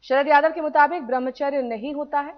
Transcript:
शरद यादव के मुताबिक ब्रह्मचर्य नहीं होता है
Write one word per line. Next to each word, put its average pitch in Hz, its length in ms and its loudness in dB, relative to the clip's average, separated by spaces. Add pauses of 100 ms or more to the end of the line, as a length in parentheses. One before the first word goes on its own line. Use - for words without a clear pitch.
शरद 269 220 0
यादव 302 240 4
के 320 100 -8
मुताबिक 302 420 2
ब्रह्मचर्य 254 600 -4
नहीं 233 300 -8
होता 294 260 -4
है 294 180 -8